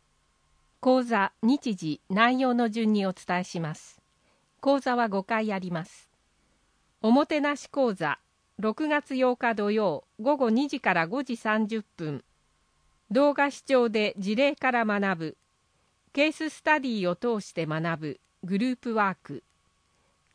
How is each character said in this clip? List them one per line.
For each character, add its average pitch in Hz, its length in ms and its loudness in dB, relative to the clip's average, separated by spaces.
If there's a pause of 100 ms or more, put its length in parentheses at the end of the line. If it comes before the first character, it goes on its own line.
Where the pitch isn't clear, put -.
(800)
講 254 220 4
座、 226 300 0 (100)
日 240 320 2
時、 156 260 -6 (100)
内 233 280 4
容 254 160 2
の 240 160 2
順 214 220 0
に 202 140 2
お 185 60 -2
伝 180 280 -4
え 180 40 -4
し - 140 -10
ま 156 160 -4
す。 - 260 -20 (600)
講 277 180 4
座 254 160 -2
は 240 140 0
五 196 160 -2
回 220 280 -2
あ 196 60 -4
り 185 140 -6
ま 170 120 -4
す。 - 240 -20 (920)
お 220 80 4
も 285 160 6
て 302 140 0
な 285 160 0
し - 120 -14
講 254 240 0
座、 151 280 -4 (380)
六 220 280 -2
月 294 300 -2
八 254 200 2
日 233 180 0
土 208 180 -2
曜、 202 320 0 (160)
午 285 160 0
後 254 140 2
二 269 180 2
時 277 120 -6
か 190 140 2
ら 165 140 2
五 262 160 -4
時 233 120 -8
三 220 300 -2
十 214 160 -6
分。 151 400 -10 (880)
動 277 240 4
画 285 160 2
視 - 140 -16
聴 247 240 2
で 214 280 0
事 202 200 -2
例 277 180 2
か 262 160 -2
ら 233 140 2
学 202 340 0
ぶ。 160 180 -8 (760)
ケ 294 160 2
ー 302 40 -4
ス 311 180 -6
ス - 120 -20
タ 302 160 4
デ 269 100 -6
ィ 202 220 -2
を 175 60 -2
通 233 280 -4
し - 80 -20
て 160 140 -4
学 156 340 -4
ぶ。 151 200 -10 (240)
グ 190 140 -2
ル 240 100 0
ー 254 80 -4
プ 233 180 -6
ワ 208 160 2
ー 175 100 -6
ク。 143 220 -14 (920)